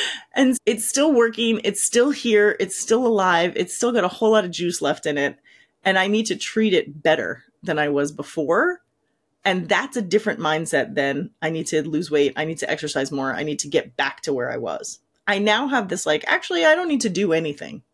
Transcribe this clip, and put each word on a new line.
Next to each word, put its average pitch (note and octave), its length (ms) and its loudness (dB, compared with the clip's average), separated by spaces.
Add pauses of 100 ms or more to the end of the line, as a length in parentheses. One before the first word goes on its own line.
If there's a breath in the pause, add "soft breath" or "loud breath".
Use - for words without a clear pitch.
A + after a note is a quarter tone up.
(340 loud breath)
And B3+ 220 4 (100)
it's A3 200 0
still D4 260 2
working. A3+ 520 2
It's G3+ 180 -2
still A#3+ 280 4
here. G#3 500 4
It's F#3+ 180 -4
still A#3+ 280 2
alive. F#3 500 2
It's - 180 -2
still A#3+ 180 0
got G#3+ 120 2
a F3+ 40 2
whole A3 240 2
lot G#3+ 120 4
of F3+ 60 -6
juice E3+ 320 -4
left D3+ 240 -2
in D3 120 -2
it. C#3 200 -2 (440 soft breath)
And F#3+ 160 2
I F#3 80 2
need G#3+ 200 2
to F#3 100 -4
treat A3 380 0
it D3+ 280 -2
better D3 400 0 (200)
than D#3 160 -2
I D3 100 0
was C#3+ 240 0
before. E3 680 -2 (600)
And F#3 240 -2
that's G#3 280 0
a A#3 60 -2
different G3 380 0
mindset D#3 540 -2
than C#3 360 -2 (100)
I D#3+ 100 -4
need D#3+ 180 -6
to D#3 200 0
lose D#3 220 -4
weight. C#3+ 260 2
I D#3 80 -2
need D#3+ 140 -6
to - 120 -4
exercise D3 400 -4
more. C3+ 220 -4
I D3 120 -6
need D3+ 160 -6
to D3 80 -8
get C#3+ 280 -2
back C3+ 260 -4
to D3+ 100 -4
where B2 180 -4
I A#2+ 60 -6
was. - 440 -8 (260)
I G3+ 120 0
now G#3+ 280 2
have B3 220 0
this, F3+ 180 -6
like, - 220 0
actually, F4 360 0
I D#4 120 6
don't F4 120 -2
need C#4 120 0
to A#3 80 0
do F3+ 240 0
anything. D#3 500 -4 (120)